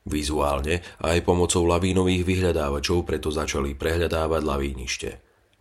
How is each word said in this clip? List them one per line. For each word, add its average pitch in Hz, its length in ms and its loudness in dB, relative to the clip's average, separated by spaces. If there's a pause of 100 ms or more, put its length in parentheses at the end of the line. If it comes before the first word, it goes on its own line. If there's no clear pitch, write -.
Vizuálne 73 800 0 (160)
a 82 160 2
aj 85 80 0
pomocou 87 400 4
lavínových 92 580 2
vyhľadávačov 85 800 0
preto 78 300 -2
začali 73 420 -2
prehľadávať 80 720 0
lavínište, 69 640 -4 (500)